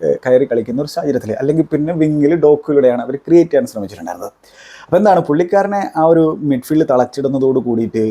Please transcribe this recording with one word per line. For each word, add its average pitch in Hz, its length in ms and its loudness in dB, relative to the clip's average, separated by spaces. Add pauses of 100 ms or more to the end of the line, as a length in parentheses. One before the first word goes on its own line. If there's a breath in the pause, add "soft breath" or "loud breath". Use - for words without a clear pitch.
ഏഹ്, 73 220 0
കയറി 127 240 4
കളിക്കുന്ന 120 340 -2
ഒരു 151 100 -10
സാഹചര്യത്തിൽ, 127 460 -4
അല്ലെങ്കിൽ 143 320 0
പിന്നെ 156 300 -2
വിങ്ങിൽ 151 320 2 (100)
ഡോക്കിലൂടെയാണ് 143 640 2
അവർ 131 100 -6
ക്രിയേറ്റ് 170 340 2
ചെയ്യാൻ 127 220 0
ശ്രമിച്ചിട്ടുണ്ടായിരുന്നത്. 92 600 -12 (520 loud breath)
അപ്പോൾ, 175 160 0
എന്താണ്, 208 300 4
പുള്ളിക്കാരനെ 196 520 0 (140)
ആ 160 160 2
ഒരു 165 120 4 (280)
മിഡ്ഫീൽഡ് 151 400 0
തളച്ചിടുന്നതോട് 131 680 0
കൂടിയിട്ട് 113 520 -2